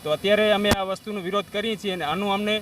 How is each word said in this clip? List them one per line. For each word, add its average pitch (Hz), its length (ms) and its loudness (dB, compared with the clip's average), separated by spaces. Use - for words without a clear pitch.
તો - 120 -6
અત્યારે 208 380 4
અમે 208 240 2
આ 190 120 -2
વસ્તુનો 208 380 -6
વિરોધ 196 240 -2
કરીએ 214 300 -4
છીએ 202 120 -4
અને 170 120 -4
આનું 196 320 0
અમને 208 240 0